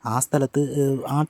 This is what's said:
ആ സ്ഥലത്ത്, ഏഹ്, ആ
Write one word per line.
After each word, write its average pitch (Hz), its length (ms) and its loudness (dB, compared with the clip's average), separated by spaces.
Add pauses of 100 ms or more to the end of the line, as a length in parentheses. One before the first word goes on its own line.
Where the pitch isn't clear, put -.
ആ 117 140 0
സ്ഥലത്ത്, 135 400 0 (140)
ഏഹ്, 139 340 0
ആ 143 220 2